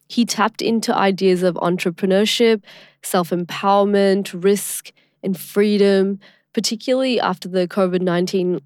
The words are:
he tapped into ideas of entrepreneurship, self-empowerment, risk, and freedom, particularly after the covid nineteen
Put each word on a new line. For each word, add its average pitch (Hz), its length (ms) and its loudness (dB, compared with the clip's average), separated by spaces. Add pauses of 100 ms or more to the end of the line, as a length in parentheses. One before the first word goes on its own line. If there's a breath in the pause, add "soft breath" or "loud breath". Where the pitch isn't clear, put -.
he - 160 -2
tapped 220 380 -2
into 226 340 0
ideas 190 460 2
of 180 140 0
entrepreneurship, 196 1040 0 (400 loud breath)
self-empowerment, 196 1300 0 (120)
risk, - 500 -2 (300)
and 190 140 -4
freedom, 202 840 2 (340 soft breath)
particularly 254 680 -2
after - 300 -2
the 180 180 0
covid 180 340 0
nineteen 180 640 0